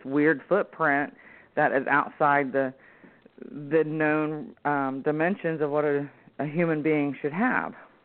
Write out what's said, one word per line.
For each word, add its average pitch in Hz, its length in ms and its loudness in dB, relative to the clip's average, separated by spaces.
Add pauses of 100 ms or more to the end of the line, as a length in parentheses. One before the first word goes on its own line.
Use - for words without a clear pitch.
weird 147 420 2
footprint 147 680 0 (400)
that 139 180 2
is 135 140 0
outside 143 680 2
the, 135 220 0 (960)
the 156 140 4
known, 156 680 -2 (120)
um, 139 400 -2
dimensions 160 560 -2
of 147 80 -2
what 151 160 0
a, 143 200 0 (320)
a 139 60 -2
human 156 380 0
being 143 400 0
should 143 100 -2
have. 185 400 -2 (320)